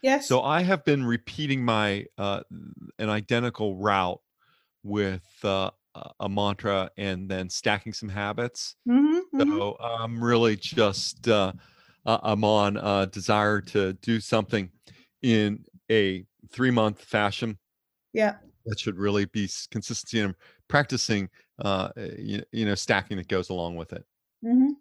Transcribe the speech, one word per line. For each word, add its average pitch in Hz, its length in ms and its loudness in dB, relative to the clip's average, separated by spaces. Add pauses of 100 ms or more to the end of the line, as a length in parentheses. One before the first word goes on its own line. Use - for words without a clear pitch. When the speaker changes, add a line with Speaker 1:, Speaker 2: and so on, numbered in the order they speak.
Speaker 1:
Yes. 277 280 2
Speaker 2:
So 127 140 6
I 156 180 2
have 180 240 0
been 143 180 4
repeating 127 640 -2
my, 107 400 2 (120)
uh, 101 220 -2 (600)
an 107 100 -2
identical 107 640 0
route 95 460 0 (640)
with, 101 420 -2 (180)
uh, 95 280 0 (240)
a, - 160 -16 (100)
a 101 80 -4
mantra 101 680 0
and 95 320 -6
then 92 220 -4
stacking 104 420 -2
some 107 160 -10
habits. 104 680 -6 (120)
Speaker 1:
Mm-hmm, 302 540 2
mm-hmm. 302 160 2
Speaker 2:
So 208 240 -4
I'm 117 420 -4
really 117 320 4
just, - 720 0
uh, 101 240 4 (540)
uh, 113 180 2
I'm 107 220 2
on 104 320 4
a 98 340 2
desire 104 500 2
to 95 320 0
do 113 280 -2
something 104 500 -2 (500)
in 107 440 2 (260)
a 95 320 2 (260)
three-month 117 520 2
fashion. 104 560 -2 (560)
Speaker 1:
Yeah. 208 220 0 (320)
Speaker 2:
That 107 120 -6
should 98 180 -6
really 101 280 2
be 101 200 -4
s-, - 260 -10
consistency - 480 -4
and 98 160 0 (320)
practicing, 120 640 0 (340)
uh, 98 240 0 (300)
you, 104 340 -6
you 113 140 -2
know, 104 100 2
stacking 98 400 -2
that 90 140 -8
goes 92 200 -2
along 85 280 -6
with 82 160 -12
it. - 100 -14 (400)
Speaker 1:
Mm-hmm. 254 380 4